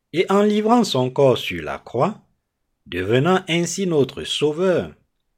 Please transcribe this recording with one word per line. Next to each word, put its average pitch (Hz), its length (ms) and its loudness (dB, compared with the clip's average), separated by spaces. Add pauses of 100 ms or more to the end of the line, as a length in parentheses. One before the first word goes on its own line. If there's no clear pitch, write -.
(120)
et 160 180 0
en 202 120 4
livrant 214 400 2
son 131 280 0
corps 131 280 4
sur 85 240 -8
la 71 160 -10
croix, 156 440 -4 (640)
devenant 123 600 0
ainsi 170 380 -2
notre 139 380 0
sauveur. 151 680 -2 (460)